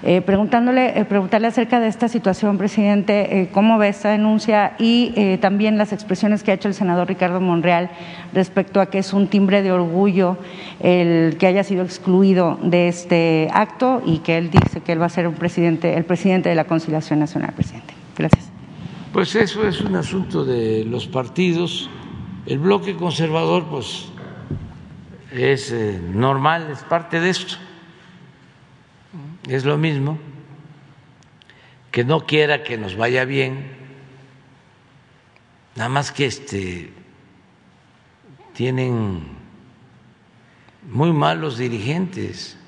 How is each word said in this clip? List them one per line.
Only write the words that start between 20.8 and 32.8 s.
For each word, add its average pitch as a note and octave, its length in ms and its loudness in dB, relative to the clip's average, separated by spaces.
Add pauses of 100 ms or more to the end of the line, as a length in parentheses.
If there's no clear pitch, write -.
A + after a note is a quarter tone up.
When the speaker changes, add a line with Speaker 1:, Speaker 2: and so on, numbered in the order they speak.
Speaker 2:
los A#2+ 240 -6
partidos. E3+ 840 -2 (560)
El C3 140 -4
bloque F#3 380 0
conservador, E3 720 0
pues, - 400 -10 (1200)
es, B2+ 400 0
eh, G#2+ 260 -2 (160)
normal, C#3 580 0
es C3 120 -12
parte E3 380 -2
de F3+ 80 2
esto. - 260 -6 (1900)
Es C3 180 -2
lo D3 120 2
mismo, D3+ 400 -2 (1700)
que B2 140 0
no C3+ 200 2
quiera D3+ 380 2
que A#2+ 140 -8
nos G2 180 -8